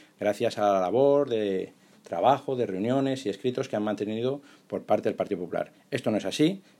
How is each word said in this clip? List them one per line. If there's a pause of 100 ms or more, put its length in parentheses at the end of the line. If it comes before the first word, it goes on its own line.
(200)
gracias
a
la
labor
de (300)
trabajo,
de
reuniones
y
escritos
que
han
mantenido (260)
por
parte
del
Partido
Popular. (220)
Esto
no
es
así. (200)